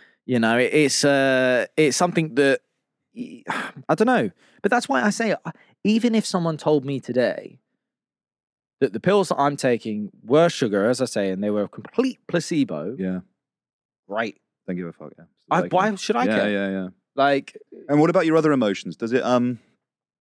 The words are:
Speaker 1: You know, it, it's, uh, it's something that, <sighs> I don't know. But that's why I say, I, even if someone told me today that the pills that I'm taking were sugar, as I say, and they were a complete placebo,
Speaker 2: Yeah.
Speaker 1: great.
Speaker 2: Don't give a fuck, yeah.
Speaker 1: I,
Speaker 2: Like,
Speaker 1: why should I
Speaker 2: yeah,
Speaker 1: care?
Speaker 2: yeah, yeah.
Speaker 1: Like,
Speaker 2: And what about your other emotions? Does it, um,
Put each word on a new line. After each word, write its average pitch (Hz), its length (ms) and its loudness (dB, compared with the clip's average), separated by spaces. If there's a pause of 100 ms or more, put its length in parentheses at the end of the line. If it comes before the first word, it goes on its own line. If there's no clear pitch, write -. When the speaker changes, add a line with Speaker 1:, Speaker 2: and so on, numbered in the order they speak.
(240)
Speaker 1:
You 123 140 0
know, 113 180 2
it, 123 160 2
it's, 147 320 2
uh, 131 640 2 (100)
it's 147 200 2
something 165 400 -2
that, 139 240 4 (300)
<sighs> - 260 -20
I - 800 -8
don't 220 120 2
know. 185 240 2 (320)
But - 80 0
that's 240 180 0
why 262 140 0
I 208 80 2
say, 208 240 -2 (100)
I, - 60 -10 (340)
even 220 300 2
if 214 100 0
someone 165 320 -2
told 147 280 0
me 139 160 -6
today 120 580 -4 (1200)
that 117 120 0
the 110 80 -8
pills 190 300 2
that 170 100 -4
I'm 143 160 0
taking 107 540 -2 (140)
were 156 240 4
sugar, 104 400 0
as 127 140 0
I 123 40 -2
say, 98 240 -2
and 95 120 -4
they 104 80 -2
were 104 140 0
a 92 40 -8
complete - 600 -6
placebo, 123 680 -4
Speaker 2:
Yeah. 92 240 -4 (880)
Speaker 1:
great. 107 320 -6 (280)
Speaker 2:
Don't 90 80 -4
give 90 100 -8
a 82 60 -12
fuck, 76 260 -18
yeah. - 60 -20 (260)
Speaker 1:
I, 165 120 0
Speaker 2:
Like, 175 100 -6
Speaker 1:
why 202 240 0
should 208 200 -2
I 240 100 0
Speaker 2:
yeah, 110 120 0
Speaker 1:
care? 104 140 2
Speaker 2:
yeah, 98 180 -2
yeah. 95 180 -4 (280)
Speaker 1:
Like, 139 400 0 (320)
Speaker 2:
And 147 120 2
what 160 100 6
about 170 160 4
your 160 100 4
other 156 160 4
emotions? 104 440 -2
Does 117 160 -6
it, 127 120 2
um, 123 340 0 (640)